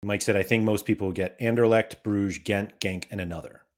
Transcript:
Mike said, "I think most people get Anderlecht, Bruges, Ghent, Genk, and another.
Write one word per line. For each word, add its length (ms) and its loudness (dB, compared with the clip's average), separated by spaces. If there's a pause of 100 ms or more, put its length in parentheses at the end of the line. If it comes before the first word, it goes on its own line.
Mike 180 -2
said, 140 2
"I 80 2
think 200 2
most 220 0
people 260 0
get 280 -6
Anderlecht, 640 2
Bruges, 340 0
Ghent, 420 -4
Genk, 300 -4
and 120 -6
another. 420 -10 (140)